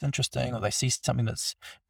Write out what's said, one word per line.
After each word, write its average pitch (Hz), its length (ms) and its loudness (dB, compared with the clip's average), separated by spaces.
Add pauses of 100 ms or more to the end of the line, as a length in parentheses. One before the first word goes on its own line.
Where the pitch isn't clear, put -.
interesting," 131 500 0
or 110 80 -2
they 104 80 2
see 127 200 2
something 120 360 2
that's, - 300 -2 (340)